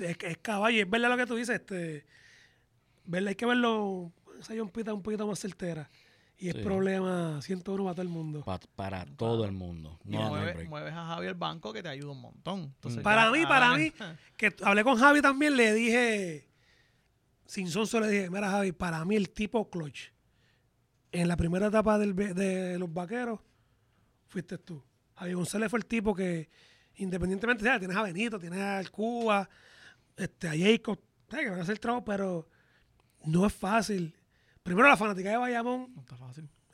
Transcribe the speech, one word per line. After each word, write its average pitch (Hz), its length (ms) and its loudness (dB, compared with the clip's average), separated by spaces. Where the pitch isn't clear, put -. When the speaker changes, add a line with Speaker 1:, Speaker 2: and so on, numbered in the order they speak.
Speaker 1:
es, 170 220 -4
es 170 160 -8
caballo, 220 440 0
es 180 60 -2
verdad 233 220 2
lo 247 60 2
que 247 100 0
tú 247 80 -4
dices, 240 220 -2
este, 165 500 -8
¿verdad? 185 260 -2
Hay 196 40 -4
que 233 120 -4
verlo, 214 640 0
esa - 160 -14
yompita 220 400 -6
un 202 80 -8
poquito 214 240 -2
más 208 140 -4
certera. 170 500 -8
Y 185 100 -6
es 165 80 -4
Speaker 2:
Sí. 120 60 -6
Speaker 1:
problema 185 800 0
ciento 185 320 -6
uno 196 100 -2
para 180 100 -4
todo 180 80 -6
el 180 60 -4
mundo. 156 360 -6
Speaker 2:
Pa-, 92 140 -6
para 95 280 -6
Speaker 3:
Claro. 71 140 -14
Speaker 2:
todo 113 280 0
el 101 80 -4
mundo. 85 520 -10
Speaker 3:
Y 101 60 -14
Speaker 2:
No, 107 80 -2
no 110 80 0
hay 110 60 -2
Speaker 3:
mueves, - 220 -4
Speaker 2:
break. 170 140 -10
Speaker 3:
mueves 151 260 -8
a 170 120 -10
Javi 170 220 -6
al 190 60 -6
banco 170 380 -6
que 220 100 -10
te 175 60 -10
ayuda 139 240 -10
un 135 80 -14
montón. 160 420 -10
Entonces, 120 380 -8
Speaker 2:
Mm. - 40 -8
Speaker 1:
Para 220 220 6
Speaker 3:
ya, 220 60 6
Speaker 1:
mí, 294 120 4
Speaker 3:
ah, 285 40 0
Speaker 1:
para 254 240 8
Speaker 3:
ah, 262 40 4
Speaker 1:
mí, 302 240 0
Speaker 3:
ah. 170 140 -10
Speaker 1:
que 208 160 2
t-, - 120 -10
hablé 202 200 6
con 254 120 6
Javi 285 240 8
también, 277 360 4
le 226 180 6
dije, 220 760 0
sin 190 240 -6
sonso 214 300 0
le 214 80 0
dije, 202 220 0
"Mira, 196 200 -2
Javi, 196 220 0
para 160 320 -4
mí 190 120 2
el 202 140 2
tipo 208 400 -2
clutch 151 400 -8
en 175 160 0
la 175 80 0
primera 175 320 0
etapa 214 300 4
del 208 160 0
ve-, 196 200 -2
de 185 440 -2
los 175 140 -6
vaqueros 208 460 -6
fuiste 180 320 -10
tú". 151 240 -16
Javi 180 200 -8
González 202 360 -2
fue 240 80 -2
el 208 80 -4
tipo 220 260 0
que, 175 380 -4
independientemente, 190 680 -2
ya, 247 140 4
tienes 185 180 -4
a 214 60 0
Benito, 208 380 -4
tienes 170 200 -8
al 196 300 -4
Cuba, 220 580 0
este, - 320 -6
a 156 100 -4
Jacob, 214 400 4
¿sabes? 294 140 -4
Que 240 60 -4
van 180 100 -4
a - 20 -4
hacer 202 160 -2
trabajo, 240 260 -2
pero 196 440 -4
no 175 200 6
es 208 60 2
fácil. 196 600 0
Primero, 185 260 6
la 277 80 10
fanática 190 340 -2
de 220 60 2
Bayamón, 247 560 -2
Speaker 3:
No 165 100 -18
está 127 140 -18
fácil. 131 320 -16